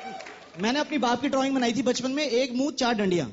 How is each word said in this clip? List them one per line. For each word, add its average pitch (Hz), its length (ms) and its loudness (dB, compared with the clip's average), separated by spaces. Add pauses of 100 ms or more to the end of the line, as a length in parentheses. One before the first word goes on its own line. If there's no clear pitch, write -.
(580)
मैंने 226 220 0
अपनी 294 180 -2
बाप 240 240 2
की 285 80 0
ड्राइंग 269 260 2
बनाई 240 180 2
थी 226 80 0
बचपन 247 300 0
में, 285 120 -2
एक 254 280 0
मुंह 262 200 0
चार 247 220 0
डंडियां। 185 400 2